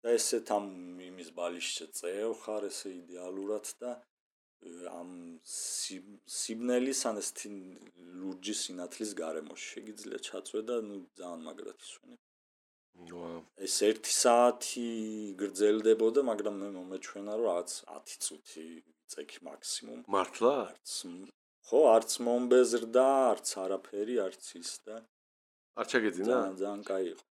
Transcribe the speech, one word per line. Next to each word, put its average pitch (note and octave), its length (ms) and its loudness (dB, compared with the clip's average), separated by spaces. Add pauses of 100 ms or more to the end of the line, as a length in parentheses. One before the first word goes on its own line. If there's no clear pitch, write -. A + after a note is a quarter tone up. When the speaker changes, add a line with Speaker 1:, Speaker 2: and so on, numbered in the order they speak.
Speaker 1:
და A#2 100 4
ესეთ A2+ 340 2
ამ G2+ 200 2 (320)
იმის F#2 320 -14
ბალიშზე F2 560 -4
წევ G2+ 480 -4
ხარ, G#2+ 280 -4
ესე G2 280 -8
იდეალურად F#2 840 -6
და, B2 180 -8 (680)
ე, - 80 -16 (180)
ამ F2 220 -12 (300)
სიბ-, - 880 -10
სიბნელის, B2 760 -2
ან A2 140 0
ესეთი - 320 -8 (600)
ლურჯი F#2 440 -6
სინათლის F2+ 580 -6
გარემოში D#2+ 540 -6
შეგიძლია G#2+ 540 -12
ჩაწვე - 400 -6
და, A#2+ 180 -2
ნუ, G#2 160 -8 (160)
ძალიან F2 320 -12
მაგრად - 360 -14
ისვენებ. - 420 -20 (800)
Speaker 2:
ვა. F2 300 -10 (240)
Speaker 1:
ეს G2 260 -4
ერთი G#2+ 320 4
საათი A#2+ 760 6 (440)
გრძელდებოდა, G#2+ 920 4
მაგრამ G#2 340 0
მე G2 140 -6
მომეჩვენა, F#2+ 640 -10
რომ A2+ 120 0
რაღაც F2 260 0 (160)
ათი - 300 -14
წუთი - 500 -10 (360)
წექი - 360 -12
მაქსიმუმ. A2+ 680 -10
Speaker 2:
მართლა? G2+ 560 2
Speaker 1:
არც - 300 -10 (100)
მ-, F2+ 280 -14 (400)
ხო, C3 160 8
არც A2+ 320 8
მომბეზრდა, A#2+ 920 6 (160)
არც A2 300 2
არაფერი, G2+ 640 -4
არც F#2+ 260 -2 (100)
ის E2+ 240 -10
და A2 180 -14 (840)
Speaker 2:
არ A2+ 80 0
ჩაგეძინა? G#2 420 2
Speaker 1:
ძალიან, A2+ 280 2
ძალიან G2+ 280 -4
კაი F#2+ 220 0
იყო. E2 260 -8